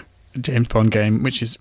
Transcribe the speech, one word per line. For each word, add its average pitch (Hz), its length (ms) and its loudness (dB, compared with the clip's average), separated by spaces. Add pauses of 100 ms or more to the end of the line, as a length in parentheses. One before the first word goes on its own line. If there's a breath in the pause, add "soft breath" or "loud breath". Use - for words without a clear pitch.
(400 loud breath)
James 120 280 0
Bond 110 220 2
game, 107 320 2
which 127 200 -4
is - 180 -4